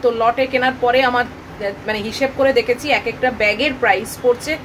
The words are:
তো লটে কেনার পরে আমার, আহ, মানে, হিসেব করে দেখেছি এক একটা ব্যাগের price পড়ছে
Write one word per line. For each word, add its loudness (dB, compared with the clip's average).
তো 4
লটে 2
কেনার 0
পরে 4
আমার, 2
আহ, -8
মানে, -2
হিসেব -2
করে 4
দেখেছি 0
এক 0
একটা 0
ব্যাগের 0
price 0
পড়ছে 0